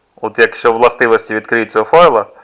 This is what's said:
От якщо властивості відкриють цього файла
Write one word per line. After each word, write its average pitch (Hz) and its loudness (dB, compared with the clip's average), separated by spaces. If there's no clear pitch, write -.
От 110 -8
якщо 117 0
властивості 113 0
відкриють 110 -4
цього 127 -2
файла 151 2